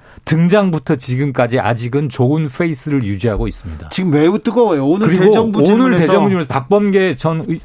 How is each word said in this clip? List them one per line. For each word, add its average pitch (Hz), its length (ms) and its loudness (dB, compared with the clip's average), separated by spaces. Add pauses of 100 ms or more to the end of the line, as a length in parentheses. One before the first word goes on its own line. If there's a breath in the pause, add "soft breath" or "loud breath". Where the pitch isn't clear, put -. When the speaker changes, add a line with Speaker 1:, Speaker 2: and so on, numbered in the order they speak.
(240 soft breath)
Speaker 1:
등장부터 170 720 0
지금까지 127 640 -2
아직은 120 480 -2
좋은 143 400 0
페이스를 143 560 -4
유지하고 101 420 -2
있습니다. 78 440 -12
Speaker 2:
지금 185 200 -2
매우 160 300 2
뜨거워요. 196 440 0
오늘 196 220 0
Speaker 1:
그리고 180 200 4
Speaker 2:
대정부 214 340 2
Speaker 1:
오늘 147 60 4
Speaker 2:
질문에서 226 340 2
Speaker 1:
대정부 202 300 2
질문에서 170 220 -2
박범계 190 600 0
전 160 340 -4
의-, 165 160 -6